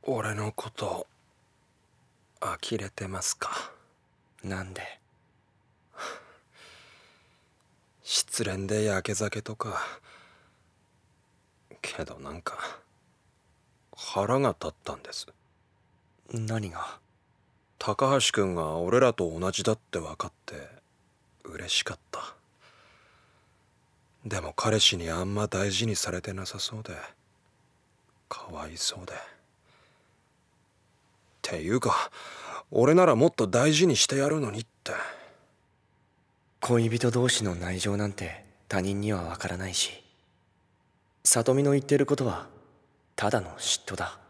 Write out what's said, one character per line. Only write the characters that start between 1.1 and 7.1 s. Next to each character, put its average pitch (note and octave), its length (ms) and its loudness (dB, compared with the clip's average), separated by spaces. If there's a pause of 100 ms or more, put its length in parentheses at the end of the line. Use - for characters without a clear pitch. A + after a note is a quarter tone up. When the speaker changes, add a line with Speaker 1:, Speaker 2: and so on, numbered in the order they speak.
Speaker 1:
呆 - 380 -4
れ G2 120 -6
て - 160 -8
ま F#2 160 -6
す - 140 -2
か？ - 340 -6 (720)
Speaker 2:
な F#2+ 200 -6
ん F#2 120 -12
で？ - 80 -10 (3250)